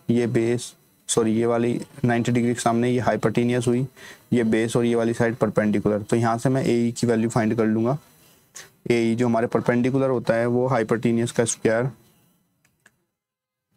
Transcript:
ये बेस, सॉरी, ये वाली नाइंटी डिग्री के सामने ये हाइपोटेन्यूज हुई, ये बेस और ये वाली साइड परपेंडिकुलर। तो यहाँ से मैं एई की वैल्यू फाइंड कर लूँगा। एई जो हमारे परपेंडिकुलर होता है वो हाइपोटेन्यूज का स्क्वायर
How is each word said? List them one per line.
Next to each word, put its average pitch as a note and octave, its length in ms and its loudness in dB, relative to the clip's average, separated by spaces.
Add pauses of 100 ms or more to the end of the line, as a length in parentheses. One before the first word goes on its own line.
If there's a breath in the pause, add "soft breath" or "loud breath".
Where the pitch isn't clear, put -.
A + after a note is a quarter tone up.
ये A#2+ 180 2
बेस, A#2 460 -2 (360)
सॉरी, A2 280 2
ये A#2 80 0
वाली A#2 340 0 (260)
नाइंटी A#2+ 260 0
डिग्री A#2+ 220 0
के A#2 80 -6
सामने A#2+ 280 0
ये B2 100 0
हाइपोटेन्यूज A#2 680 0
हुई, B2 180 0 (480 loud breath)
ये A#2+ 120 2
बेस A2+ 300 0
और A#2+ 100 2
ये A#2 100 0
वाली A#2 180 0
साइड A#2 220 0
परपेंडिकुलर। G#2 680 -2
तो G#2 140 -2
यहाँ A#2 220 2
से C3 120 0
मैं C3 160 0
एई A#2 260 0
की A#2 160 -4
वैल्यू A2+ 220 2
फाइंड A2 260 0
कर A2+ 100 0
लूँगा। A2+ 320 0 (960 loud breath)
एई A#2 240 2
जो B2 120 0
हमारे A#2 200 0
परपेंडिकुलर B2 600 0
होता A#2 240 0
है A#2 140 0
वो B2 200 0
हाइपोटेन्यूज A#2 640 0
का A#2+ 140 0
स्क्वायर A#2 460 -2 (1900)